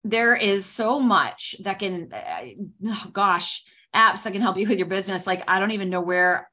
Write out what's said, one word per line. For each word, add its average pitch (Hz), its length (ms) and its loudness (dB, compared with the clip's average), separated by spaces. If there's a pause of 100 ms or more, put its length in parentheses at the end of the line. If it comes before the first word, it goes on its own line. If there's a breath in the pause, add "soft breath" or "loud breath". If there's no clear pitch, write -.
There 233 300 2
is 196 300 0
so 247 360 0
much 190 600 0
that 190 160 -6
can, 185 340 -6
uh, 98 320 -10 (420)
oh 202 240 -8
gosh, 196 520 0 (300 soft breath)
apps 208 300 4
that 208 100 -6
can 196 80 -2
help 202 160 2
you 202 100 0
with 214 100 2
your 180 100 -2
business. 185 400 -4
Like, 185 220 -2
I 185 100 4
don't 202 120 0
even 196 180 -2
know 180 120 0
where 180 520 2